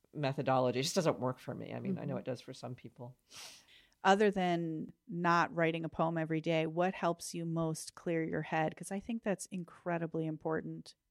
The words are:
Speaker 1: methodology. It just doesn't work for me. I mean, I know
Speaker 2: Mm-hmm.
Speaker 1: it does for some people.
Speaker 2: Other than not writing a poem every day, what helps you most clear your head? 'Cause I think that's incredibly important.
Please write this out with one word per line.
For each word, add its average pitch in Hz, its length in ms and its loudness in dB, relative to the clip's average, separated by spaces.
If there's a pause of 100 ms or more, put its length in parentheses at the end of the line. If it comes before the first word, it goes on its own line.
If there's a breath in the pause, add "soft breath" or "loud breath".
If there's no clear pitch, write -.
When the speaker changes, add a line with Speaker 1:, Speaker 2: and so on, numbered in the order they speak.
(140)
Speaker 1:
methodology. 131 680 2
It 135 40 0
just 165 120 -2
doesn't 160 240 2
work 127 200 -2
for 127 160 -8
me. - 200 -10
I 120 40 -6
mean, 120 180 -2
I - 80 -6
know 143 80 -4
Speaker 2:
Mm-hmm. 120 60 -4
Speaker 1:
it 120 60 -10
does 127 160 -6
for 131 120 -14
some 123 220 -12
people. 123 400 -16 (880 loud breath)
Speaker 2:
Other 202 280 8
than 170 640 0 (160)
not 170 440 4
writing 165 300 2
a 160 60 -4
poem 165 280 0
every 160 220 0
day, 160 280 2
what 175 260 0
helps - 400 -2
you 170 100 -6
most 165 520 -2
clear 165 280 0
your 156 200 -2
head? 160 340 0
'Cause - 140 -12
I 196 100 -4
think 226 220 -6
that's - 240 -2
incredibly 165 800 -4
important. 160 680 -4 (180)